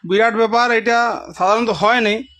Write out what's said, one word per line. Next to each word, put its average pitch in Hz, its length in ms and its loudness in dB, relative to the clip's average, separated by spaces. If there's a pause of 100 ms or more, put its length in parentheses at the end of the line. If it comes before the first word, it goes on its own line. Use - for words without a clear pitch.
বিরাট 208 320 2
ব্যাপার, 226 320 0 (120)
এটা 233 180 0 (380)
সাধারণত 214 340 0 (100)
হয়নি। 214 360 2 (240)